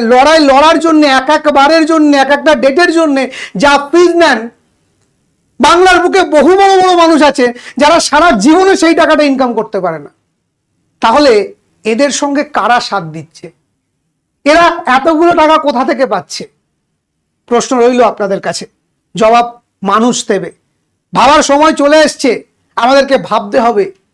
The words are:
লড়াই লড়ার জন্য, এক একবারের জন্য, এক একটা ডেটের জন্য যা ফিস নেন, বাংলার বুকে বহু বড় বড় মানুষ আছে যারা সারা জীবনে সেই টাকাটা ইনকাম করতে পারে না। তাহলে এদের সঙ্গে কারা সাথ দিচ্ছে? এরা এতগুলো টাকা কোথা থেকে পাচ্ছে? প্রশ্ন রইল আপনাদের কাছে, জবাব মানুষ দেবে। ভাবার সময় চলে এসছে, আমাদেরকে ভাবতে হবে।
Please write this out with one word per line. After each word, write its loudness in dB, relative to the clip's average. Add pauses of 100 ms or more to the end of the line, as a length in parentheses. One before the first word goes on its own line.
লড়াই 2
লড়ার 2
জন্য, 0
এক 0
একবারের 2
জন্য, 2
এক 0
একটা 0
ডেটের 0
জন্য 0 (400)
যা 2 (200)
ফিস 2
নেন, 2 (1200)
বাংলার 4
বুকে 0
বহু 2
বড় 4
বড় 2
মানুষ 2
আছে 0 (300)
যারা 2
সারা 0
জীবনে 2
সেই 0
টাকাটা 0
ইনকাম -2
করতে -6
পারে -6
না। -20 (920)
তাহলে 2 (520)
এদের -2
সঙ্গে -4
কারা -2
সাথ -8
দিচ্ছে? -18 (1000)
এরা 2 (220)
এতগুলো 0
টাকা 2
কোথা -4
থেকে -4
পাচ্ছে? -8 (1040)
প্রশ্ন -2
রইল 2
আপনাদের -2
কাছে, -10 (500)
জবাব 2 (360)
মানুষ -2 (100)
দেবে। -6 (640)
ভাবার 2
সময় 0
চলে 2
এসছে, -2 (460)
আমাদেরকে 0
ভাবতে -4
হবে। 0 (300)